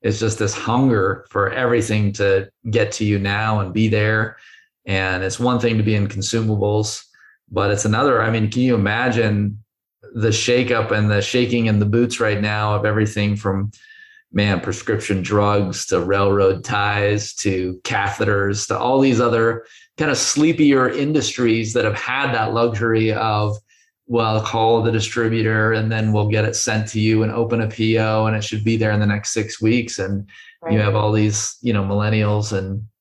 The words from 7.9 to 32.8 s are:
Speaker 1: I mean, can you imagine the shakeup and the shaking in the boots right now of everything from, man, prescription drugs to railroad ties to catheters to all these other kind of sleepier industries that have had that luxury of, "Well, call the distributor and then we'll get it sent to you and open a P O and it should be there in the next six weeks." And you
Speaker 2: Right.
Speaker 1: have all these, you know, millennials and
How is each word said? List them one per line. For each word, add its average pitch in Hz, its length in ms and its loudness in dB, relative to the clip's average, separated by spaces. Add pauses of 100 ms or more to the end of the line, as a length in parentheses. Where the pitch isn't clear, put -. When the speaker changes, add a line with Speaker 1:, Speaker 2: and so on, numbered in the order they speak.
Speaker 1:
I 113 80 0
mean, 110 200 0
can 123 120 0
you 127 120 2
imagine 104 880 0 (520)
the 113 140 0
shakeup 120 640 0
and 107 180 2
the 104 140 2
shaking 120 440 0
in 107 120 4
the 104 80 2
boots 120 320 2
right 104 220 0
now 107 340 0
of 101 100 -2
everything 107 520 0
from, 101 340 -4 (600)
man, 98 280 0
prescription 101 640 -4
drugs 101 640 0
to 92 140 0
railroad 98 640 2
ties 104 720 -2
to 92 500 -4
catheters 101 840 -2
to 98 120 -2
all 131 200 2
these 131 220 4
other 117 440 2 (340)
kind 156 120 0
of 131 60 -2
sleepier 143 720 4
industries 120 840 0
that 117 100 2
have 107 140 0
had 131 340 -4
that 113 220 -2
luxury 113 580 0
of, 107 440 0 (500)
"Well, 113 340 0
call 113 420 2
the 117 80 2
distributor 110 840 0
and 110 200 -2
then 110 200 0
we'll 104 160 2
get 107 160 2
it - 120 -2
sent 107 320 0
to 110 120 -4
you 110 220 4
and 107 80 0
open 117 300 0
a 110 80 0
P 110 300 0
O 110 280 2
and 107 100 0
it 107 60 -2
should 107 220 -4
be 113 120 2
there 110 140 2
in 107 80 2
the 107 80 2
next 104 240 -2
six 107 300 -6
weeks." 117 400 0
And 98 280 -6 (400)
you 107 100 2
Speaker 2:
Right. - 20 2
Speaker 1:
have 104 160 2
all 107 160 2
these, 107 480 0
you 123 120 -2
know, 101 120 0
millennials 104 720 0
and 95 260 -6 (180)